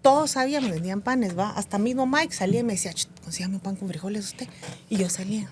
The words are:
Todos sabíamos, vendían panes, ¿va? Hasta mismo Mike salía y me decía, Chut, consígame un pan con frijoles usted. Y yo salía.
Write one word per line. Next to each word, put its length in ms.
Todos 320
sabíamos, 380
vendían 300
panes, 380
¿va? 120
Hasta 280
mismo 280
Mike 280
salía 260
y 40
me 80
decía, 200
Chut, 180
consígame 360
un 40
pan 160
con 120
frijoles 360
usted. 240
Y 80
yo 120
salía. 440